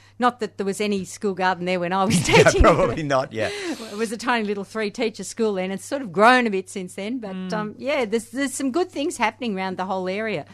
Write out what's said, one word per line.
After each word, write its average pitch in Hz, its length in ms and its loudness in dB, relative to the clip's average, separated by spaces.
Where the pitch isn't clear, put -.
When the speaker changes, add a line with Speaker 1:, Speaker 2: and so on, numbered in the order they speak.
Speaker 1:
not 247 200 2
that 208 180 -6
there 202 80 -4
was 196 140 -2
any 208 260 -2
school 202 280 -6
garden 185 320 -2
there 185 140 0
when 175 120 -2
I 190 140 2
was 220 100 4
Speaker 2:
<laughs> 180 140 2
Yeah, - 140 8
Speaker 1:
teaching. 381 180 6
Speaker 2:
probably - 420 6
not, 135 300 0
yeah. 107 180 -2
Speaker 1:
It 320 460 -8
was 220 140 -2
a 233 60 -6
tiny 233 280 -2
little 202 180 -4
three-teacher 220 600 -6
school 214 320 -2
then. 185 160 -2
It's 196 120 -8
sort 277 200 -6
of 202 100 -10
grown 240 340 6
a 214 40 -2
bit 190 180 -4
since 185 240 -10
then, 214 240 -6
but, 208 180 -10
Speaker 3:
Mm. 185 180 -8
Speaker 1:
um, 214 260 -4
yeah, 262 260 -2
there's, 220 200 -2
there's 269 280 -4
some 269 180 -2
good 359 200 0
things 320 260 -4
happening 226 400 -2
around 190 200 -4
the 185 80 -4
whole 190 220 -2
area, 196 460 -4